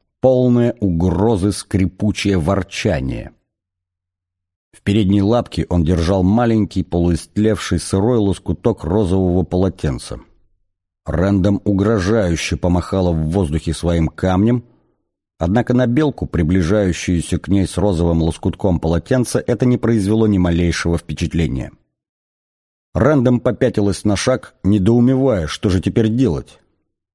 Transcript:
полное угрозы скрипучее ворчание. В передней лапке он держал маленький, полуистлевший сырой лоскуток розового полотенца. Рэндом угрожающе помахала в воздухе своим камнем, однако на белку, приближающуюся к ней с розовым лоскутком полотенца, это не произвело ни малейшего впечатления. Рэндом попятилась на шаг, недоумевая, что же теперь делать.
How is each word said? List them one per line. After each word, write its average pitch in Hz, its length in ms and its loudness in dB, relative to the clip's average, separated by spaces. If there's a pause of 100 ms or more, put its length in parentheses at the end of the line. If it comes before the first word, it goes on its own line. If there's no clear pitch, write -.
(200)
полное 123 600 2
угрозы 92 720 0
скрипучее 95 880 -2
ворчание. 95 920 -4 (1400)
В - 80 -20
передней 101 420 2
лапке 107 460 0
он 87 160 2
держал 87 380 2
маленький, 107 600 0
полуистлевший 87 960 -2
сырой 107 400 0
лоскуток 98 680 -2
розового 92 580 0
полотенца. 78 800 -4 (840)
Рэндом 95 600 0
угрожающе 98 920 0
помахала 90 560 0
в 80 180 -2
воздухе 82 440 -2
своим 82 340 0
камнем, 104 560 0 (760)
однако 110 360 0
на 123 120 2
белку, 139 400 -2
приближающуюся 87 1120 0
к - 100 -12
ней 95 180 0
с - 100 -10
розовым 85 460 0
лоскутком 85 580 -2
полотенца, 85 680 -2
это 117 200 0
не 123 100 2
произвело 110 500 0
ни 104 120 2
малейшего 85 580 0
впечатления. 76 760 -4 (1200)
Рэндом 123 460 2
попятилась 104 640 0
на 104 120 0
шаг, - 460 -4
недоумевая, 113 840 2
что - 200 -4
же 92 140 2
теперь 110 260 0
делать. 107 520 -2 (540)